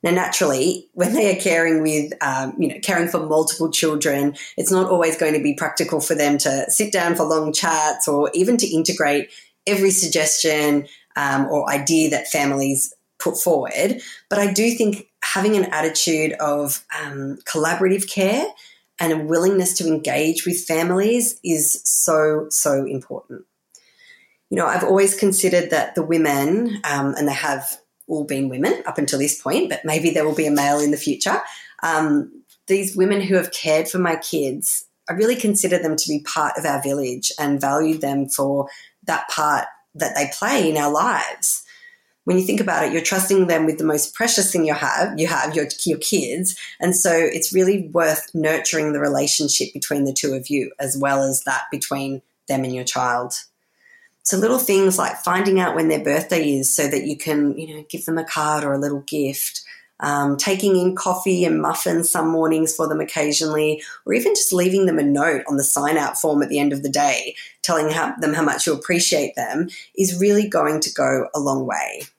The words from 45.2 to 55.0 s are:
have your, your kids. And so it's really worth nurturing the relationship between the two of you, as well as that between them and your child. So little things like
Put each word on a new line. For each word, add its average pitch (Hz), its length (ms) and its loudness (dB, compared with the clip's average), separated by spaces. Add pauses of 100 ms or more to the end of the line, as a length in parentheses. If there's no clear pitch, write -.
have 151 280 -2
your, 147 120 0 (180)
your 156 140 0
kids. 170 600 -2 (220)
And 175 160 0
so - 160 2
it's 165 400 0
really 185 360 2
worth 156 460 0
nurturing 156 580 0
the 147 80 -2
relationship 143 720 0
between 143 300 -2
the 135 100 -2
two 139 180 -2
of 131 160 -6
you, 139 300 -2
as 135 180 -4
well 139 260 0
as 135 200 0
that 131 280 -2
between 135 520 -6 (260)
them 131 160 0
and 127 100 -4
your 127 100 -6
child. 123 500 -2 (880)
So 190 140 0
little 226 200 2
things 196 380 4
like - 220 -2